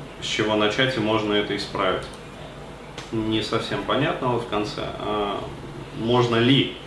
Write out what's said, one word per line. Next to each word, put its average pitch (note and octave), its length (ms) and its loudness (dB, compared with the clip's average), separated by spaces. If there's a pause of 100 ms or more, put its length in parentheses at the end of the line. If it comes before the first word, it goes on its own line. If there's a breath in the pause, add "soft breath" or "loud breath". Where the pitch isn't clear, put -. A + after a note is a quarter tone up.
(200)
с - 60 -8
чего G#2+ 300 0
начать G#2+ 420 2
и - 20 0
можно G#2+ 340 2
это G2+ 220 2
исправить?» F#2+ 460 0 (1080)
Не A2 320 0
совсем G#2+ 400 -2
понятно C3+ 460 0
вот A#2 160 2
в - 20 -10
конце. G#2 340 -2 (200)
А, G#2 380 -2 (600)
можно A#2 380 4
ли B2 380 6 (120)